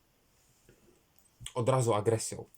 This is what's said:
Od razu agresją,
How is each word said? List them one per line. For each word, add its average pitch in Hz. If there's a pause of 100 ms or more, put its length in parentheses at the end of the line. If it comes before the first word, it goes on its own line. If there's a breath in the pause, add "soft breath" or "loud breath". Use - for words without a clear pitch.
(1500)
Od 120
razu 127
agresją, 104 (140)